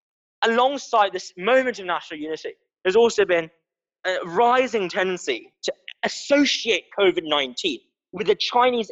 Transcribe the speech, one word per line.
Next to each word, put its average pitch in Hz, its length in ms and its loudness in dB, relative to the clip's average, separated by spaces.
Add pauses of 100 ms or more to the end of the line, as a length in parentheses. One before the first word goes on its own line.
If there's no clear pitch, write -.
(440)
alongside 233 720 0
this - 240 -12
moment 240 420 0
of 196 60 -14
national 165 340 -8
unity, 156 340 -10 (300)
there's 185 120 0
also 220 280 4
been 170 260 0 (560)
a 185 200 -2
rising 233 640 2
tendency 180 640 -4 (100)
to - 100 -4 (300)
associate - 800 0 (120)
covid 180 260 2
nineteen 143 560 -4 (320)
with 180 160 -4
the 202 80 4
Chinese 240 560 0